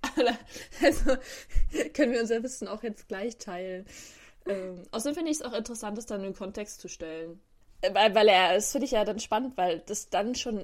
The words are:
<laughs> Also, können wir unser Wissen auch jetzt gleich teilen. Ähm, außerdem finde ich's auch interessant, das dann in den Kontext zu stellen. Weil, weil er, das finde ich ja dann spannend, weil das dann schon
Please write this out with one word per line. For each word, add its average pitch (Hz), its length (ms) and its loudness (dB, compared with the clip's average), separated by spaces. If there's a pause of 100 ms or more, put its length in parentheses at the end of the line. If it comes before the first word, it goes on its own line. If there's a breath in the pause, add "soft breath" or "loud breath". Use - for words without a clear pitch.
(160)
<laughs> - 640 -2
Also, - 340 6 (800 loud breath)
können 254 180 4
wir 240 100 0
unser 226 200 0
Wissen 247 240 -8
auch 202 160 -10
jetzt 214 240 -10
gleich 214 320 -6
teilen. 185 480 -10 (600 loud breath)
Ähm, 185 440 -6
außerdem 277 240 -4
finde 330 160 -4
ich's 302 120 -2
auch 247 100 -8
interessant, 226 460 -6
das 233 80 -12
dann 208 140 -6
in 196 120 -6
den - 40 -8
Kontext 208 440 -10
zu 175 80 -14
stellen. 165 500 -12 (440)
Weil, 196 320 4
weil 214 140 8
er, 185 260 6
das 208 180 0
finde 277 120 0
ich 262 60 -4
ja 214 160 2
dann 214 140 -4
spannend, 254 360 -4
weil 180 240 0
das - 300 -10
dann 208 240 0
schon 220 300 -6